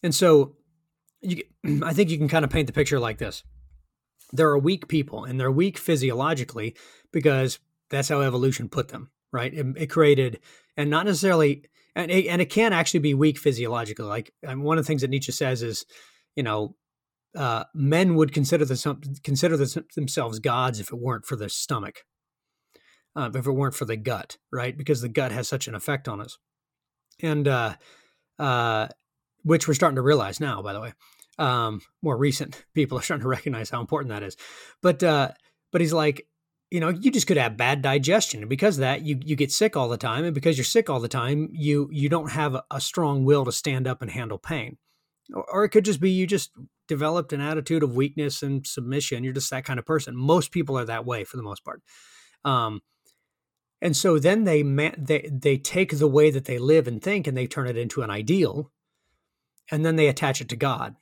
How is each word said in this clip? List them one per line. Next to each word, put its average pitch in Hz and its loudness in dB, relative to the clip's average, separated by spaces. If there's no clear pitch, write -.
And 175 0
so 151 6
you, 175 -4
<clears throat> 147 0
I 165 -2
think 170 2
you 165 -2
can 151 2
kind 160 2
of 135 -2
paint 156 0
the - -10
picture 143 2
like 113 -4
this. - -10
There 156 4
are 143 4
weak 165 0
people, 139 -2
and 127 -4
they're 131 2
weak 170 0
physiologically 127 -2
because 135 2
that's 139 -2
how 143 2
evolution 127 0
put - -4
them, - -16
right? 131 -4
It, 147 -4
it 156 -4
created, 135 4
and 147 -2
not 160 2
necessarily, 160 4
and 175 -4
it, 190 2
and 175 2
it 147 -2
can 220 4
actually 165 2
be 143 2
weak 143 4
physiologically. 117 -2
Like, 107 -6
um, 135 -8
one 156 0
of 156 0
the - -10
things 151 0
that 131 0
Nietzsche 135 -4
says 127 -2
is, 113 -8
you 143 -4
know, 107 -4
uh, 123 -2
men 165 2
would 156 4
consider 147 2
the, 135 -6
consider 160 0
the, 139 -2
themselves 131 -4
gods 123 -2
if 95 -10
it 120 -12
weren't 120 -4
for 127 -6
their 104 -8
stomach, - -8
uh, 127 -4
if 127 -4
it 139 0
weren't 135 0
for - -6
the 113 -4
gut, 107 -6
right? 127 -6
Because 143 0
the 120 -6
gut 123 0
has 117 -6
such 135 -4
an 117 -10
effect 135 -6
on 104 -8
us. 110 -16
And, 151 0
uh, 120 0
uh, 117 0
which 160 2
we're 156 4
starting 143 2
to 131 0
realize 127 2
now, 120 -4
by 101 -8
the 101 -8
way. 110 -12
Um, 120 0
more 139 0
recent 139 -2
<laughs> - -20
people 131 0
are 120 -6
starting 147 -4
to 127 -2
recognize 123 -4
how 123 -6
important 135 -4
that 104 -8
is. 98 -12
But, 180 2
uh, 151 4
but 175 0
he's 160 2
like, 151 0
you 175 0
know, 160 0
you 185 2
just 262 2
could 185 4
have 117 2
bad 127 2
digestion. 139 2
And 110 -8
because 160 2
of 139 -2
that, 131 0
you, 147 -2
you 156 -2
get 139 0
sick 214 2
all 127 0
the 117 -2
time. 127 -2
And 170 -2
because 143 2
you're 127 0
sick 226 2
all 131 0
the 117 -4
time, 139 -2
you, 147 0
you 147 0
don't 151 0
have 147 -2
a, 131 -6
a 131 -6
strong 143 0
will 139 6
to 120 -4
stand 131 -4
up 127 -6
and 113 -10
handle 113 -8
pain. 131 -8
Or, - -8
or 196 0
it 208 0
could 214 6
just 185 0
be 185 4
you 185 2
just 180 -2
developed 151 -2
an 143 -4
attitude 151 -2
of 127 0
weakness 143 -2
and 139 -4
submission. 131 -6
You're 131 -4
just 131 -4
that 127 -6
kind 131 -4
of 117 -10
person. 139 -2
Most 151 2
people 147 -2
are 120 -4
that 113 -6
way 117 -4
for - -12
the 123 -10
most 101 -12
part. - -14
Um, 117 0
and 165 0
so 170 4
then 190 4
they 156 4
ma-, 143 0
they, 151 -2
they 135 2
take 175 -2
the 147 4
way 151 6
that 135 -4
they 127 -4
live 139 4
and 117 -6
think, 190 -2
and 135 -2
they 127 -2
turn 123 -4
it 120 -4
into 120 -4
an 110 -4
ideal, 131 0
and 156 0
then 165 4
they 156 6
attach 135 0
it 120 -12
to 120 -8
God. 113 -2